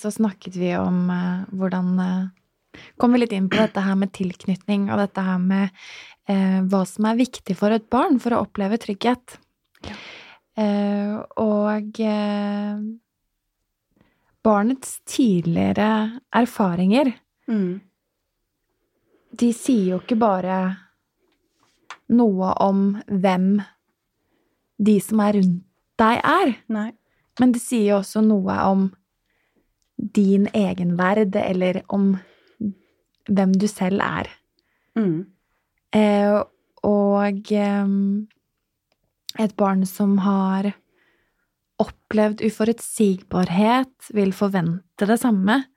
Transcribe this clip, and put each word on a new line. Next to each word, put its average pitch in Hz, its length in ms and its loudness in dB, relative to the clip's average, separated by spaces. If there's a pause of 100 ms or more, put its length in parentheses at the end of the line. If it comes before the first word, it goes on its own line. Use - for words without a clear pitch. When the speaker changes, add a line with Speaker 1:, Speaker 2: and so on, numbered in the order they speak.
Speaker 1:
så 208 80 -4
snakket 190 420 -4
vi 175 200 -2
om, 180 340 0
eh, 180 440 -4
hvordan, 185 460 -2
eh, - 800 -6 (180)
kom 240 140 2
vi 247 80 4
litt 233 140 -2
inn 190 160 -2
på 202 80 0
dette 214 240 0
her 190 140 0
med 190 180 -2
tilknytning, 196 760 -4
og 214 100 -2
dette 196 220 -2
her 185 160 0
med, 190 320 0 (580)
eh, 190 340 2
hva 190 260 0
som - 180 -2
er 226 100 2
viktig 240 420 -2
for 208 140 2
et 220 180 -2
barn 285 300 2
for 240 120 -4
å 208 140 2
oppleve 202 340 -4
trygghet. 233 580 -4 (460)
Speaker 2:
Ja. 208 120 -14 (640)
Speaker 1:
Eh, 202 680 -2 (120)
og, 214 640 -2
eh, 208 800 -2 (1600)
barnets 220 640 0
tidligere 202 1120 0 (140)
erfaringer, 214 800 2 (360)
Speaker 2:
Mm. 196 320 -2 (1500)
Speaker 1:
de 240 160 2
sier 226 380 0
jo 180 100 -2
ikke 226 180 -2
bare 185 600 0 (1300)
noe 202 500 2
om 196 480 0
hvem 190 560 0 (1160)
de 202 180 4
som 214 220 0
er 208 120 2
rundt 185 300 2 (340)
deg 226 260 2
er, 302 340 2 (100)
Speaker 2:
Nei. 220 240 -6 (480)
Speaker 1:
men 254 120 4
det 240 100 -2
sier 220 280 0
jo 202 100 4
også 214 260 -2
noe 196 240 2 (220)
om 190 220 0 (1080)
din 202 480 2
egenverd, 185 880 0
eller 185 540 -2
om 196 300 0 (1080)
hvem 190 260 2
du 196 140 2
selv 190 340 -2
er. - 260 -4 (680)
Speaker 2:
Mm. 190 300 0 (680)
Speaker 1:
Eh, 208 500 4 (400)
og, 202 680 0
ehm, 202 760 0 (1120)
et 214 180 -2
barn 190 280 2
som 202 320 2
har 196 560 0 (1040)
opplevd 214 640 -2
uforutsigbarhet, 214 1700 0
vil 196 180 2
forvente 190 760 -2
det 226 120 2
samme. 220 460 2 (120)